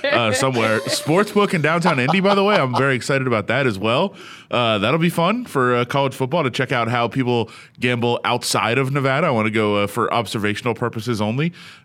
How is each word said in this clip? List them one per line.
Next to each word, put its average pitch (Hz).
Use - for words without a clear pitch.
uh, 120
somewhere. 117
Sportsbook 196
in 165
downtown 165
Indy, 165
by 202
the 196
way. 208
I'm 135
very 131
excited 131
about 107
that 131
as 101
well. 123
Uh, 113
that'll 123
be 175
fun 190
for, 123
uh, 120
college 139
football 143
to 131
check 127
out 120
how 120
people 120
gamble 120
outside 113
of 135
Nevada. 139
I 151
wanna 110
go, 104
uh, 101
for 107
observational 107
purposes 113
only, 127